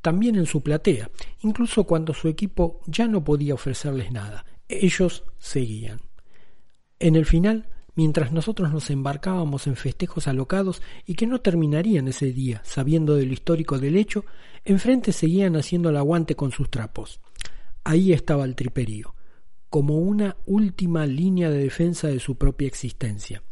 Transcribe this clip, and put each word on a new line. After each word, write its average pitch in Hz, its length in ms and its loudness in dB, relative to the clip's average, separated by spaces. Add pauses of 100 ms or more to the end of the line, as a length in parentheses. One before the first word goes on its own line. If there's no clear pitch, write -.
También 208 360 2
en 175 100 2
su 147 160 -2
platea, 147 480 0 (300)
incluso 220 440 2
cuando 160 300 2
su - 140 -2
equipo 170 580 0
ya 226 220 2
no 208 160 2
podía 143 300 2
ofrecerles 131 560 -4
nada. 104 360 -6 (220)
Ellos - 560 2 (140)
seguían. 110 640 -4 (960)
En 160 180 6
el 156 100 6
final, 208 420 4 (280)
mientras 156 360 4
nosotros 165 400 0
nos 151 180 -4
embarcábamos 143 760 -2
en 131 100 0
festejos - 520 -4
alocados 180 540 0 (240)
y 175 80 -4
que 220 120 2
no 240 140 0
terminarían 160 680 2
ese 131 240 -2
día, 123 320 -4
sabiendo 151 500 2
de 139 100 4
lo 131 80 -2
histórico 156 460 0
del 139 180 2
hecho, 208 280 0 (400)
enfrente 220 480 4
seguían 175 440 2
haciendo 165 340 0
el 147 60 2
aguante 156 380 2
con 139 160 -2
sus - 200 -2
trapos. - 500 -6 (640)
Ahí 175 300 4
estaba 143 320 2
el 127 120 -4
triperío, 110 580 -4 (560)
como 151 280 2
una 202 380 0 (100)
última 180 600 0
línea 175 440 2
de 143 80 0
defensa 160 500 0
de 131 120 -2
su 131 160 -4
propia 139 320 4
existencia. 107 840 -6